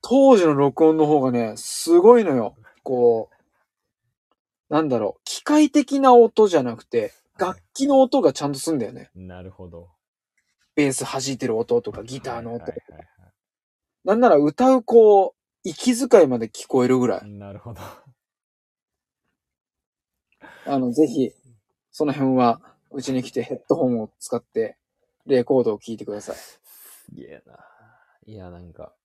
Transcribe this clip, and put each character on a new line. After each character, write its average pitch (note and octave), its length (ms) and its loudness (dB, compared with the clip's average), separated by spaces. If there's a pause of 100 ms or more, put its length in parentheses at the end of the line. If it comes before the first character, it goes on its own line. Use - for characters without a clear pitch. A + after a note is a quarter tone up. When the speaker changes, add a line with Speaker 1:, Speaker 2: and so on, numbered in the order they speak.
Speaker 1:
当 C4+ 360 4
時 F3+ 80 2
の D3+ 100 2
録 C#3+ 300 2
音 D#3+ 120 4
の D#3 80 2
方 D3 160 2
が C3 100 -2
ね、 A2+ 260 -4
す - 420 0
ご A#3+ 200 8
い A3 40 0
の D#3 120 -2
よ。 A2+ 200 -6 (280)
こ A#2+ 460 0 (1400)
う、 - 40 -6
な D3+ 80 0
ん D#3 60 -4
だ B2+ 100 -2
ろ G#2+ 220 -6
う、 - 60 -20
機 - 180 -12
械 D4+ 260 2
的 C#4 300 -2
な C4 140 4
音 A3+ 340 4
じ F3 100 -2
ゃ C#3 60 0
な A#2+ 140 -8
く - 60 -20
て、 A#2 180 -4
Speaker 2:
は G#2 60 -8
い。 - 40 -16 (380)
Speaker 1:
楽 F#3 100 -14 (140)
器 C4+ 140 -4
の C4+ 140 4
音 C4 200 2
が D#3 100 2
ち - 100 -12
ゃ D3 60 -6
ん C#3+ 60 -6
と C3+ 60 -12
す E3 120 -8
ん D3+ 80 -4
だ A2+ 60 -6
よ F#2+ 80 -14
ね。 - 200 -20
Speaker 2:
な F2+ 300 -20
る F#2 80 -18
ほ F2+ 160 -20
ど。 E2+ 220 -20 (840)
Speaker 1:
ベ D3 120 0
ー C3+ 60 -4
ス C3 120 -8
弾 C3 300 -8
い - 20 -20
て C3+ 100 -8
る A2+ 80 -4
音 A#2 260 -2
と G#2+ 100 -12
か、 G#2 120 -16
ギ A#2 180 -16
タ - 180 -12
ー - 20 -14
の A#2 140 -14
音 A2+ 100 -14
と - 60 -10
か。 - 0 -
Speaker 2:
は - 60 -16
い - 140 -20
は - 60 -20
い - 20 -20
は - 40 -20
い - 180 -20
は F#2 60 -20
い。 F#2 60 -20 (720)
Speaker 1:
な G3 100 0
ん A3+ 40 -2
な B3 100 4
ら D#3+ 80 4
歌 D3+ 340 0
う、 B3+ 120 0
こ G#3 540 4
う、 - 20 -20 (240)
息 A#3+ 460 -4
遣 G3+ 140 8
い C#3+ 40 4
ま B2 120 -4
で A2 100 -8
聞 - 180 -20
こ C3 160 0
え B2+ 40 0
る B2+ 120 0
ぐ B2 80 0
ら G2 120 -4
い。 G#2 100 -18
Speaker 2:
な G2+ 240 -18
る G2+ 60 -20
ほ A#2 140 -18
ど。 - 80 -20 (2750)
Speaker 1:
あ C#3 140 -4
の、 B2+ 120 -2
ぜ D3 160 2
ひ、 B2 240 -4 (600)
そ - 140 -6
の C#3+ 60 -4
辺 C3 240 -2
は、 A#2+ 240 0 (320)
う C#3 100 -14
ち C3 120 -8
に B2+ 100 -4
来 - 80 -16
て B2 120 -6
ヘ - 120 -10
ッ - 140 -20
ド C#3 60 0
ホ B2+ 120 -2
ン A#2+ 140 -4
を G#2+ 80 -10 (100)
使 - 160 -10
っ A#2 80 -10
て、 - 340 -8 (480)
レ B2 180 0
コ C3 180 0
ー - 20 -2
ド A2+ 100 -2
を G#2 40 -8
聴 - 160 -16
い G#2+ 40 -12
て G#2 80 -18
く G#2+ 60 -12
だ G#2 100 -12
さ G2+ 120 -14
い。 - 20 -12
Speaker 2:
す - 260 -20 (520)
げ B1+ 100 -20
え - 240 -20
な。 A#1+ 100 -20 (680)
い - 100 -20
や、 F#2 140 -20
な F2 100 -20
ん F2 140 -20
か - 200 -20 (120)